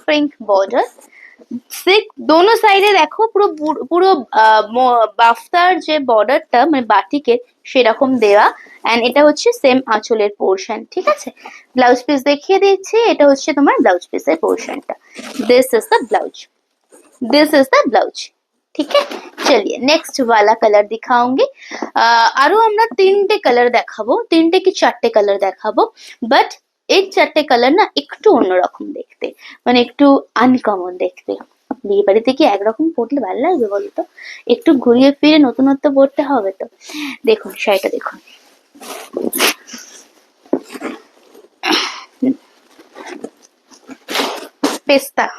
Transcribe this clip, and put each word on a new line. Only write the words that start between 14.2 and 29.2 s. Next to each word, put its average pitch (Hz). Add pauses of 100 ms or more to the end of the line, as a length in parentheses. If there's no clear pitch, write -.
পোরশনটা। - (440)
This 247
is 220
the - (100)
blouse, - (840)
this 294
is 294
the 508
blouse, - (440)
ঠিক 294
আছে? 571 (340)
চলিয়ে 240
নেক্সট 294
ওয়ালা 220
কালার 208
দিখাউঙ্গি। 247 (480)
আহ, 233
আরো 320
আমরা 440 (100)
তিনটে 392
কালার 240
দেখাবো, 233
তিনটে 330
কি 370
চারটে -
কালার 202
দেখাবো, 214 (340)
but 285 (240)
এই 381
চারটে 311
কালার 254
না 381
একটু -
অন্যরকম 180
দেখতে, - (340)